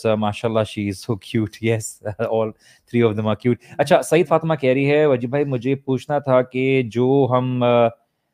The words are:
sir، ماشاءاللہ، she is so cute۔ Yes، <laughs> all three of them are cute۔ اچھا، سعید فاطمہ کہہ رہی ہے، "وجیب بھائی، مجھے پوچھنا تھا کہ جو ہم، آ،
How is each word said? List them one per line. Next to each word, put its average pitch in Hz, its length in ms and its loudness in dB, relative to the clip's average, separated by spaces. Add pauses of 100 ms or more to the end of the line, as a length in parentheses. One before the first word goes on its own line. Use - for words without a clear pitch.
sir، 110 100 2
ماشاءاللہ، 107 420 -2
she 104 280 -4
is 101 40 -2
so 104 240 -6
cute۔ 110 560 -4
Yes، 107 400 -6
<laughs> 113 240 -4
all 113 140 0
three - 540 -4
of 113 80 4
them 107 120 -4
are 107 120 0 (120)
cute۔ - 300 -4
اچھا، 147 240 4
سعید 165 260 2
فاطمہ 160 280 0
کہہ 127 180 2
رہی 139 180 2
ہے، 151 140 4
"وجیب 127 240 0
بھائی، 143 160 -2
مجھے 131 300 -2
پوچھنا 139 440 -4
تھا 127 220 2
کہ 131 440 0
جو 127 460 0
ہم، 127 320 0
آ، 120 240 4 (460)